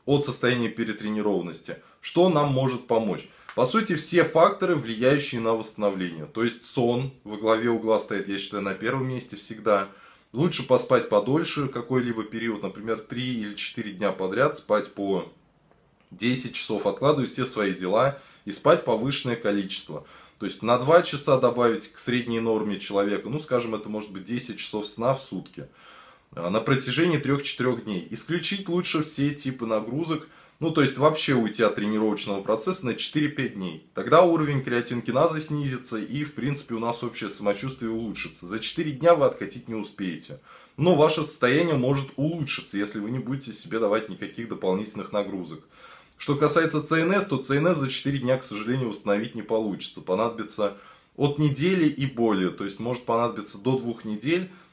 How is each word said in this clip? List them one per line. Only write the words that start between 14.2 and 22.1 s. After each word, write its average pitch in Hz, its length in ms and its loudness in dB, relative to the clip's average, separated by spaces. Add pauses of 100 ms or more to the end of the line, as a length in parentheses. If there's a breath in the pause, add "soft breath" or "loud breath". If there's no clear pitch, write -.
спать 107 360 0
по 98 340 -2 (840)
десять 120 420 -2
часов, - 320 -4
откладывать 131 460 0
все 127 120 -4
свои 101 300 0
дела 104 460 0 (240 loud breath)
и 101 80 -8
спать - 320 4
повышенное 123 500 0
количество. 101 720 -4 (320 loud breath)
То 104 80 -6
есть - 160 -8
на 117 160 4
два 156 240 6
часа 143 380 2
добавить 120 500 2
к - 80 -16
средней 120 400 -2